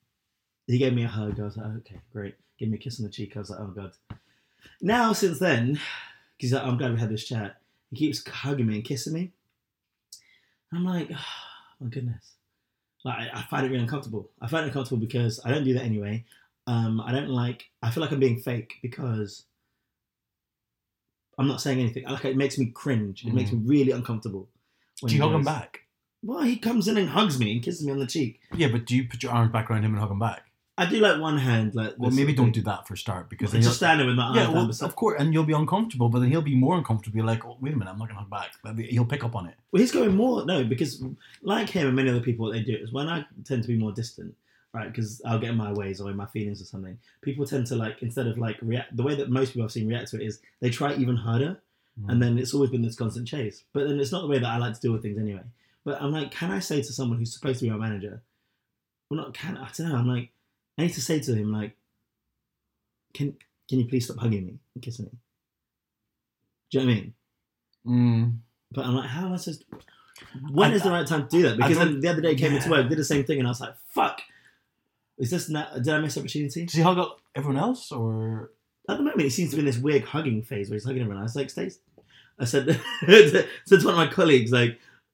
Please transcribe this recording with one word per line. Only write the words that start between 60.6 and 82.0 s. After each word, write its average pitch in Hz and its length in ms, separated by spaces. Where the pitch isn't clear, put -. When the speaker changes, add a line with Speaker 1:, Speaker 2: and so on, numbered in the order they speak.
Speaker 1:
I 151 40
need 170 120
to 127 80
say 156 180
to 123 140
him, 107 180
like, 107 240
"Can, 143 240
can 127 100
you 117 80
please 123 200
stop - 120
hugging 104 280
me 101 120
and 123 80
kissing 117 220
me?" - 60
Do 135 80
you 131 80
know 123 40
what 113 60
I 98 40
mean? - 140
Speaker 2:
Mm. 120 520
Speaker 1:
But 131 140
I'm 123 80
like, 127 160
"How 175 160
am 180 80
I - 20
supposed 170 340
to, - 80
when 170 200
Speaker 2:
I, 226 40
Speaker 1:
is 185 80
the 190 80
right 170 160
time 151 180
to - 40
do 170 140
that?" 123 100
Speaker 2:
I 110 40
Speaker 1:
Because 123 200
Speaker 2:
don't 165 160
Speaker 1:
then 139 80
the 165 80
other 160 140
day 165 80
I 156 60
came 143 180
into 139 160
Speaker 2:
Yeah. - 0
Speaker 1:
work, 131 180
did 156 100
the 147 60
same 143 200
thing, 143 140
and 123 80
I 123 40
was 117 100
like, - 160
"Fuck, - 340
is 127 120
this 170 200
na-, 151 240
did 127 160
I 156 100
miss 156 160
opportunity?" 151 480
Speaker 2:
Does 160 100
he 165 60
hug 180 180
up - 220
everyone 139 280
else, 247 300
or? 113 580
Speaker 1:
At - 80
the 277 80
moment, 294 180
he 135 80
seems 160 200
to - 60
be 156 40
in 147 60
this 120 120
weird 139 260
hugging 131 380
phase 101 280
where 107 60
he's 107 80
hugging 127 180
everyone. 101 180
I 107 40
was 117 120
like, 135 140
"Stay," 185 200